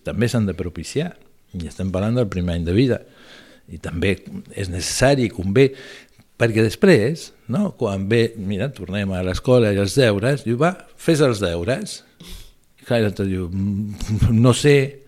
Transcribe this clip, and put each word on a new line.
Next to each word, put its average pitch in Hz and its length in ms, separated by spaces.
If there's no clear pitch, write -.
també 113 260
s'han 110 160
de 92 80
propiciar. 87 640
I 87 140
estem 92 240
parlant 104 240
del 123 120
primer 90 280
any 85 100
de 87 80
vida. 120 280
I 85 80
també 85 380
és 95 140
necessari 127 560
i 98 40
convé, 104 400
perquè 110 240
després, 143 680
no? 190 300
Quan 98 320
ve, 113 260
«Mira, 101 360
tornem 98 420
a 90 100
l'escola 107 480
i 98 60
els 98 180
deures», 123 480
diu, 117 140
«Va, 175 180
fes 156 260
els 120 180
deures.» 98 640
I - 40
clar, 120 160
l'altre 101 240
diu, 92 220
«Mm, 101 840
no 117 220
sé, 139 540